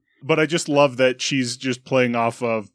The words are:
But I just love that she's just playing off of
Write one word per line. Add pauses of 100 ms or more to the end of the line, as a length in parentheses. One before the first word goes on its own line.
(240)
But
I
just
love
that
she's
just
playing
off
of